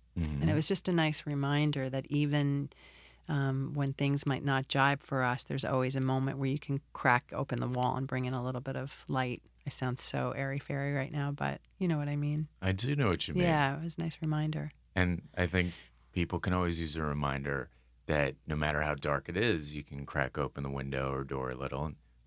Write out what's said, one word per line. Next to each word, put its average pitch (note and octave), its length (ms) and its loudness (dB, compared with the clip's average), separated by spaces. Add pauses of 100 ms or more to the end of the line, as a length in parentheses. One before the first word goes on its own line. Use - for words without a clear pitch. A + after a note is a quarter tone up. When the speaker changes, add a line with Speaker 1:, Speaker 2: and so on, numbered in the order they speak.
(180)
Speaker 1:
Mm-hmm. D2+ 240 -2
Speaker 2:
And D#2+ 80 4
it - 60 4
was D#3 120 2
just - 200 -2
a F#3 40 0
nice D#3 360 2
reminder C#3+ 640 2
that C3+ 180 -4
even, C#3+ 640 2 (560)
um, C#3 480 0
when C#3 180 0
things C#3 320 2
might C3+ 180 0
not C3+ 260 2
jibe C#3 340 4
for C3+ 200 -2
us, B2 200 0
there's C3+ 220 -4
always C3 300 0
a C3+ 60 0
moment C3 380 0
where C3+ 100 0
you C#3 100 0
can C#3 220 -4 (120)
crack - 380 4
open B2+ 280 -2
the A#2+ 80 -2
wall B2 280 0
and C3+ 120 -2
bring B2+ 180 -2
in B2+ 80 -2
a B2+ 100 -2
little B2+ 180 -4
bit C3+ 140 -6
of C3 320 -8
light. C3 360 -2 (240)
I - 20 -4
sound B2+ 300 -4
so C3 320 -2
airy-fairy C#3 640 -4
right C3+ 180 -2
now, C#3+ 200 -2
but C#3 300 -4 (160)
you F#3 100 0
know E3 120 2
what D3 100 -2
I D3 60 -2
mean. D3 320 0 (120)
Speaker 1:
I F#2+ 120 2
do A#2+ 240 2
know C3+ 140 4
what - 180 0
you - 80 -2
mean. F3+ 80 4
Speaker 2:
Yeah, D3 340 2
it D#3 60 -6
was E3 160 -6
a - 20 -2
nice E3 180 -4
reminder. D3+ 520 -2 (240)
Speaker 1:
And F2+ 320 2 (100)
I F2+ 80 4
think F2 280 2 (380)
people F2 280 0
can F2+ 140 2
always F2 260 2
use D#2 160 -4
a D#2+ 80 -2
reminder C#2+ 640 -2 (380)
that D2 280 2 (100)
no D2+ 100 -2
matter D2+ 280 0
how D2+ 100 0
dark C#2+ 360 -2
it E2+ 60 -4
is, F2 400 0
you D2 80 -8
can C#2 220 -10
crack C#2 320 -2
open C#2+ 240 -4
the C#2 80 -2
window C2+ 420 -2
or C2+ 120 -2
door C2 260 -4
a B1+ 60 -6
little C2+ 300 -4
and D#2 100 -6 (320)